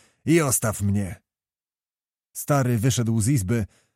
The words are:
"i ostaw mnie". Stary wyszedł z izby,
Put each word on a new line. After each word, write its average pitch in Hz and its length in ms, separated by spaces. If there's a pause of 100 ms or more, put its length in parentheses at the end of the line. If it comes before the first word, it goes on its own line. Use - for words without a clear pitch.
(240)
"i 165 160
ostaw 113 420
mnie". 101 400 (1120)
Stary 123 460
wyszedł 113 420
z 104 80
izby, 113 380 (300)